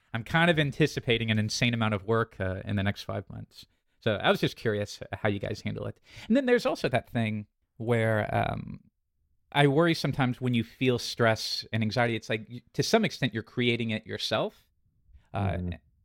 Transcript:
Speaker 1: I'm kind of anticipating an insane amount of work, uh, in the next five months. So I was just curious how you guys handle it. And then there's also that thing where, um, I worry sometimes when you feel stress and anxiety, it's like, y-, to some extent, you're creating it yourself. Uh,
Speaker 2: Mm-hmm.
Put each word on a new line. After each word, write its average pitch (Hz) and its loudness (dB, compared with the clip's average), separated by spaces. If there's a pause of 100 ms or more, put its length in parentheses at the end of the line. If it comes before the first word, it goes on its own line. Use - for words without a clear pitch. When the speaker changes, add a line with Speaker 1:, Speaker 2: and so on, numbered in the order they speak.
(120)
Speaker 1:
I'm 117 -4
kind 165 4
of 156 2
anticipating 131 2
an 110 2
insane 113 2
amount 110 0
of 98 -4
work, 113 0
uh, 92 -2
in 104 -2
the 98 0
next 101 -2
five 104 -6
months. - -16 (360)
So 107 0
I 113 2
was 202 2
just - -2
curious 104 -4 (120)
how 110 -2
you 101 0
guys 101 -8
handle 107 -8
it. 107 -10 (300)
And 220 4
then 277 2
there's 247 4
also - 0
that 123 0
thing 107 -2 (320)
where, 113 2
um, - -2 (720)
I 143 4
worry 165 4
sometimes 131 -2
when 127 0
you 113 2
feel 123 0
stress - 0
and 113 0
anxiety, 117 0
it's - -10
like, 110 -4
y-, 120 -14 (140)
to 143 2
some 220 4
extent, - -2
you're 110 -4
creating 120 0
it 110 -4
yourself. 110 -4 (680)
Uh, 98 -2
Speaker 2:
Mm-hmm. 90 -4 (340)